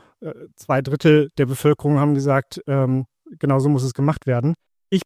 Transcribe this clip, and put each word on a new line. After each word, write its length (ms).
äh, 120
zwei 240
Drittel 560
der 80
Bevölkerung 540
haben 160
gesagt, 520
ähm, 380
genau 200
so 100
muss 140
es 100
gemacht 340
werden. 280
Ich 140